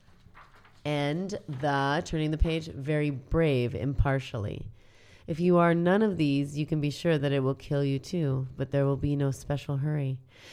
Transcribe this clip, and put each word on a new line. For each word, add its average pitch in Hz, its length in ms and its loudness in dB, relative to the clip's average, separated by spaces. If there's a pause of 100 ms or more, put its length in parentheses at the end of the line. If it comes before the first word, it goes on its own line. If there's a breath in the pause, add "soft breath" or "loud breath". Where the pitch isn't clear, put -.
(840)
And 147 520 -2 (100)
the, 139 580 0
turning 156 260 -2
the 156 60 -2
page, 160 300 0
"very 147 420 -2
brave 139 640 0
impartially. 131 960 -2 (600 soft breath)
If 156 120 -6
you 175 180 6
are 170 160 6
none 175 280 4
of 208 160 2
these, 143 400 0
you 151 80 0
can 156 160 0
be 147 80 0
sure 160 280 0
that 139 140 0
it 139 80 2
will 135 160 0
kill 143 300 -2
you 135 140 0
too, 135 480 -2 (100)
but 135 140 -4
there 139 140 2
will 139 120 0
be 143 180 0
no 139 160 0
special 139 460 -4
hurry." 139 420 -2 (340 loud breath)